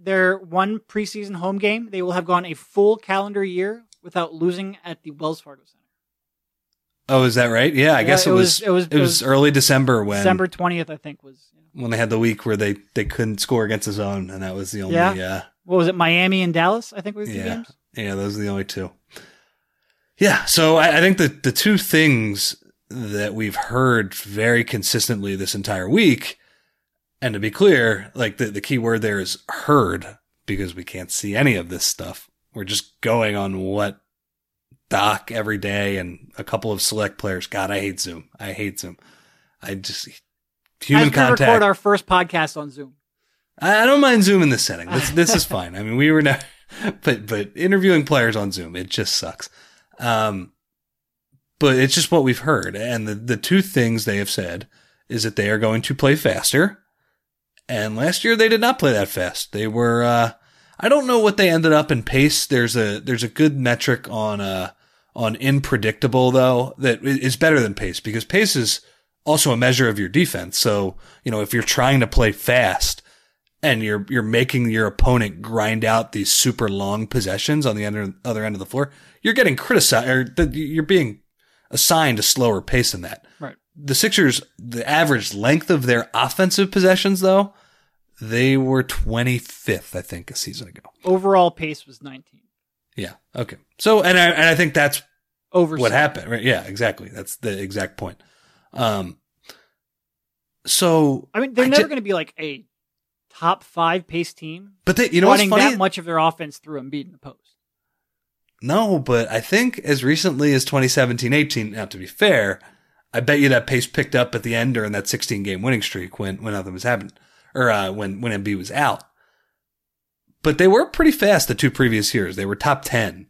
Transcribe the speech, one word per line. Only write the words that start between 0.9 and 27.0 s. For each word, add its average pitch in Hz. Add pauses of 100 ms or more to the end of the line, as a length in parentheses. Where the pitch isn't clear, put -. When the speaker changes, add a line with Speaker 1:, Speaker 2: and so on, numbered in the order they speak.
Speaker 1:
home 190
game, 214
they 190
will 180
have 180
gone 180
a 160
full 208
calendar 196
year 196 (180)
without 170
losing 180
at 170
the 156
Wells 156
Fargo 135
Center. - (1300)
Speaker 2:
Oh, 131
is 120
that 123
right? 120
Yeah, 147
I 123
Speaker 1:
Yeah, 107
Speaker 2:
guess 139
it 185
Speaker 1:
it -
Speaker 2:
was, 185
Speaker 1:
was, -
it 208
was, 180
Speaker 2:
it 160
was -
Speaker 1:
it 147
was 127
Speaker 2:
early 139
December 131
when 101
Speaker 1:
December 185
twentieth, 175
I 151
think, 147
was, 135 (240)
Speaker 2:
when 120
they 113
had 113
the 113
week 113
where 110
they, 101 (180)
they 110
couldn't 110
score 117
against 107
the 107
zone, 98
and 95
that 95
was 98
the 208
only, 185
Speaker 1:
Yeah. 175
Speaker 2:
uh, 185 (240)
Speaker 1:
What 180
was 170
it, 185
Miami 180
and 170
Dallas, 190
I 202
think, 208
were 208
the 220
two 202
Speaker 2:
Yeah. - (120)
Speaker 1:
games? 233 (220)
Speaker 2:
Yeah, 101
those 101
are 104
the 104
only 98
two. 95 (1300)
Yeah, -
so 160
I, 156
I -
think 185
the, 156
the 135
two 214
things 120 (320)
that 104
we've 107
heard 117
very 113
consistently 104
this 95
entire 95
week, 160 (840)